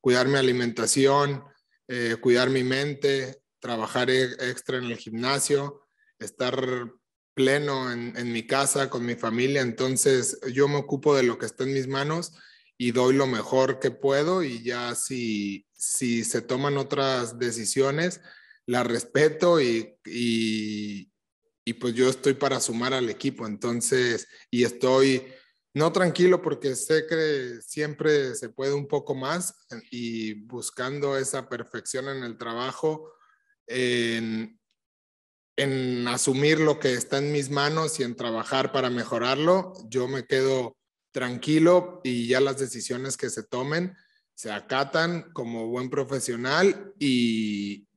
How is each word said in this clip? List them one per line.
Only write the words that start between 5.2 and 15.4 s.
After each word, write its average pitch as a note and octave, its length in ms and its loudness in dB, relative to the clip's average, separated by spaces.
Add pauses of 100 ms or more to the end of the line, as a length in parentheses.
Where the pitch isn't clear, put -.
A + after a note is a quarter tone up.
estar B2 720 -4 (420)
pleno C3+ 580 0
en, A#2+ 240 -6
en A#2+ 160 -6
mi A2+ 120 -4
casa, C3+ 460 0
con A#2+ 160 -4
mi A#2+ 80 -2
familia. B2 480 0
Entonces, C3 760 0 (120)
yo C#3 140 4
me C#3+ 120 0
ocupo C#3 360 2
de C3+ 80 4
lo A#2+ 160 2
que - 80 -6
está - 160 -6
en C3+ 120 -2
mis C3 120 -2
manos D3 500 -4 (400)
y A#2+ 140 0
doy B2+ 240 6
lo C#3 120 4
mejor C3 540 2
que C3 100 2
puedo D3 540 2
y A#2 180 -6
ya A#2+ 320 -4
si, A2 800 -4